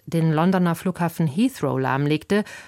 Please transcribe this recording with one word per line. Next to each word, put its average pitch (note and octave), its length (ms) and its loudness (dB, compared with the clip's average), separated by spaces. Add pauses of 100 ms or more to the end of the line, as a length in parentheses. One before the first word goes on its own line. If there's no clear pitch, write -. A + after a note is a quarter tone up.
den D#3+ 260 2
Londoner F3 420 2
Flughafen E3+ 520 -2
Heathrow D3+ 520 0
lahmlegte, D3 680 0 (240)